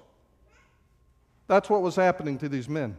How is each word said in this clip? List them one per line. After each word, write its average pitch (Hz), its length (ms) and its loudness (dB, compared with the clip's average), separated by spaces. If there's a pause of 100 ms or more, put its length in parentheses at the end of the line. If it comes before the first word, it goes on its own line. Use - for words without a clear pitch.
(1500)
That's 196 220 4
what 208 120 4
was 180 140 -2
happening 175 440 0
to 151 100 -6
these 127 180 -6
men. 135 320 -6